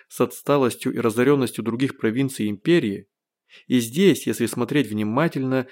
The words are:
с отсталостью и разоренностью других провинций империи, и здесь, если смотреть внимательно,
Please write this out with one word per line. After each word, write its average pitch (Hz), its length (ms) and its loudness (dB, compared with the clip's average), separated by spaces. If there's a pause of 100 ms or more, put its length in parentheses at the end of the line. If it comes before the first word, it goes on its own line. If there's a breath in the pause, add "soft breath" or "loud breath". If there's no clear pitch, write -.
с - 100 -14
отсталостью 131 720 0
и 127 60 -4
разоренностью 120 640 2
других 123 320 -4
провинций 117 540 -2
империи, 107 580 0 (600 soft breath)
и 127 120 2
здесь, 135 480 2
если 117 180 -2
смотреть 123 420 -2
внимательно, 131 840 -2